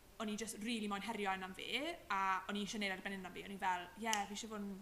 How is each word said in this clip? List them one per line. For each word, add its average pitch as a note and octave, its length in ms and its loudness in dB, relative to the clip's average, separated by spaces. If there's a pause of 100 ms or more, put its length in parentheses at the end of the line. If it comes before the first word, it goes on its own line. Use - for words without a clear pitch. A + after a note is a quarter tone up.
(200)
o'n A3 100 0
i G#3 60 0
jyst G#3+ 240 -2
rili G#3+ 280 0
moyn G3+ 160 0
herio G#3 280 2
yna F#3 220 0
fi, - 260 -2 (320)
a F#3+ 380 4
o'n G3+ 100 2
i G#3 40 2
eisiau G#3 160 -2
neud G3 120 4
ar F#3 120 -2
ben G3 120 -2
yna F3+ 160 -6
fi. E3 120 -6
O'n G3 120 -6
i - 20 -4
fel, F3+ 300 2 (120)
"Ie, A3+ 120 2 (160)
fi G3+ 80 -6
eisiau G#3+ 160 -6
fod G#3+ 100 -2
yn G3+ 200 -4